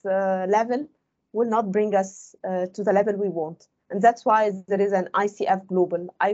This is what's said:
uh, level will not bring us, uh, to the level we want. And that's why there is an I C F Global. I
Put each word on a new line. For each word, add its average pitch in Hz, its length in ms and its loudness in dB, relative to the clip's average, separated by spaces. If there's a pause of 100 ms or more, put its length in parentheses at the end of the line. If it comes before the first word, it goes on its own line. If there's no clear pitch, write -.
uh, 190 440 0
level 240 380 0 (460)
will 233 140 0
not 220 240 0
bring 208 220 0
us, 190 500 -4
uh, 185 300 -4
to 208 100 -8
the 202 80 2
level 202 260 2
we 202 120 -2
want. 165 380 -8 (240)
And 202 100 -4
that's 233 240 2
why 220 260 2 (160)
there 196 140 0
is 202 120 2
an 185 200 -2
I 202 140 0
C - 180 -6
F 190 220 -2
Global. 180 520 -2
I 202 140 0